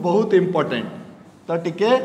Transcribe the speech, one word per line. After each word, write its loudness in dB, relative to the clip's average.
ବହୁତ 2
ଇମ୍ପୋର୍ଟାଣ୍ଟ। -2
ତ -6
ଟିକେ -2